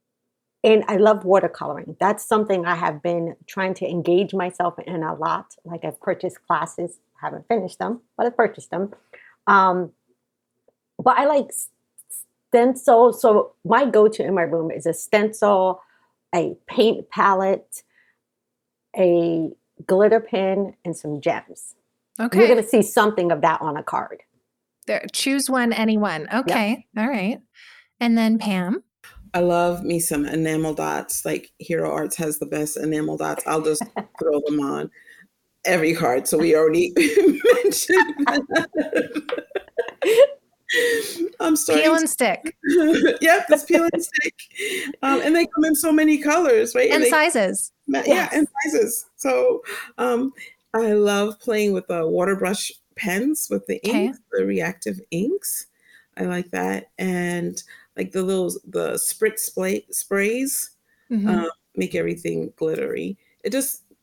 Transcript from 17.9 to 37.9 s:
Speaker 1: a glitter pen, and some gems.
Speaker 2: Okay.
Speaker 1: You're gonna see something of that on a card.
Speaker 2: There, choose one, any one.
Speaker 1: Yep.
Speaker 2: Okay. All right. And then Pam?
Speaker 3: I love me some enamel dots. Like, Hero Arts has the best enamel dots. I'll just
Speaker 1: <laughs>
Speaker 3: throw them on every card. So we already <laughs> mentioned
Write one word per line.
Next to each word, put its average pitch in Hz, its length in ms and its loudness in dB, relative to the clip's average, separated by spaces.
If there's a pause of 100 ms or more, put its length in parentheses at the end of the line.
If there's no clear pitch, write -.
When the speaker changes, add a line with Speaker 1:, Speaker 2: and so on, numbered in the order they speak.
Speaker 1:
a 170 540 2 (340)
glitter 208 340 4
pen, 196 540 -2 (100)
and 165 140 -8
some 147 240 -8
gems. - 540 -6 (460)
Speaker 2:
Okay. 214 180 2
Speaker 1:
You're 226 100 8
gonna 226 180 6
see 226 140 4
something 208 500 2
of 160 100 0
that 160 200 2
on 151 160 -4
a 156 60 -10
card. - 400 -8 (640)
Speaker 2:
There, 214 260 -4
choose 269 360 -2
one, 247 220 0
any 220 260 0
one. 170 360 -2
Speaker 1:
Yep. 233 140 -2
Speaker 2:
Okay. 220 380 -2 (120)
All 220 100 -2
right. 240 320 -4 (640)
And 233 160 2
then 226 200 2
Pam? 208 460 -2 (500)
Speaker 3:
I 180 60 0
love 175 440 2
me 170 160 -2
some 147 260 -2
enamel 156 480 -2
dots. 151 500 -6
Like, - 360 -6
Hero 160 320 -4
Arts 151 260 -4
has 156 220 -4
the 151 60 -6
best 151 300 -4
enamel 156 400 -4
dots. 151 320 -6
I'll 156 140 -2
just 156 220 -2
Speaker 1:
<laughs> - 360 -12
Speaker 3:
throw 151 280 0
them 147 120 -2
on 147 320 -6 (720)
every 170 300 2
card. 139 340 0
So 165 100 2
we 160 200 4
already 160 360 2
<laughs> - 40 2
mentioned 381 1160 4 (120)